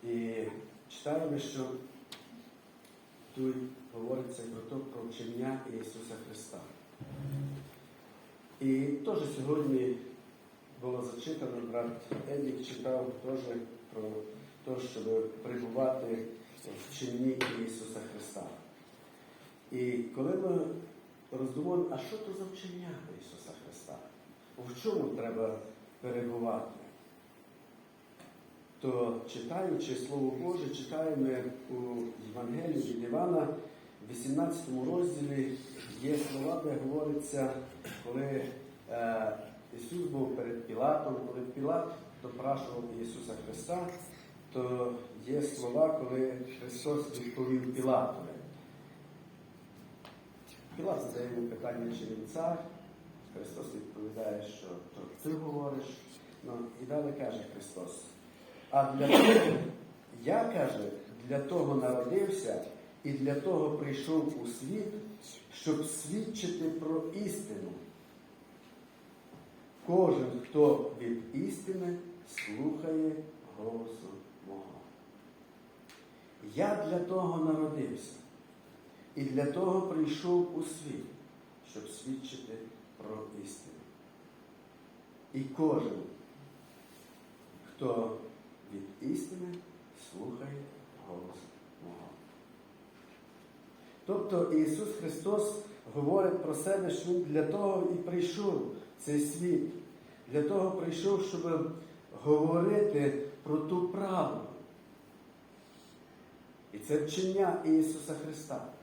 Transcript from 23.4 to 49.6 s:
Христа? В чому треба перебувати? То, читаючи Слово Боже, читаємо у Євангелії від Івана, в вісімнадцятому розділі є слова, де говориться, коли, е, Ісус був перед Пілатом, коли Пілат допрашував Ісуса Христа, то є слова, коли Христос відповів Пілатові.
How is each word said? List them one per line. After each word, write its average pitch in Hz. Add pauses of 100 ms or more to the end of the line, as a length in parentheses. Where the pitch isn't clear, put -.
Христа? 78 (640)
В 123
чому 214
треба 113 (420)
перебувати? 120 (2000)
То, 120 (120)
читаючи 151
Слово 131
Боже, 170
читаємо 147 (420)
у 127 (540)
Євангелії 120
від 117
Івана, 160 (600)
в -
вісімнадцятому 135
розділі 139 (440)
є 147
слова, 139
де 147 (100)
говориться, 143 (520)
коли, 135 (460)
е, 113 (400)
Ісус 170
був 131
перед 117
Пілатом, 135 (120)
коли 123
Пілат 151 (340)
допрашував 123 (180)
Ісуса 117 (120)
Христа, 175 (640)
то 123 (340)
є 147
слова, 139
коли 131 (260)
Христос 127
відповів 127
Пілатові. 123 (2500)